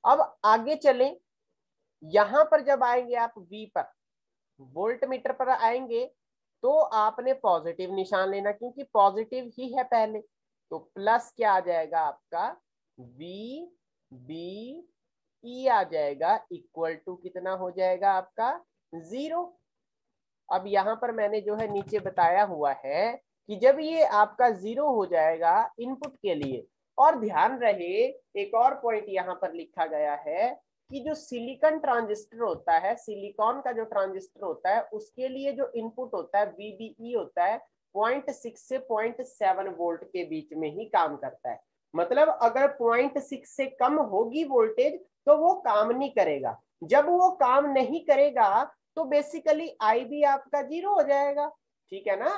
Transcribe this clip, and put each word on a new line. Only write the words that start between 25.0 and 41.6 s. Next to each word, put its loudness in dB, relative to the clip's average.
जाएगा 2
इनपुट -10
के -4
लिए, -6
और 6
ध्यान 0
रहे 0
एक -6
और 4
point -4
यहाँ -4
पर -6
लिखा -6
गया -2
है -2
कि -10
जो -6
silicon -2
transistor -4
होता -2
है, -2
silicon -4
का -6
जो -6
transistor -6
होता -2
है, 0
उसके -10
लिए -6
जो -6
input -10
होता -4
है 0
वीबीई -14
होता -2
है, -2
पॉइंट -2
सिक्स -16
से -6
point -4
seven -2
volt -4
के -8
बीच -10
में -6
ही -10
काम 0
करता -10
है। -12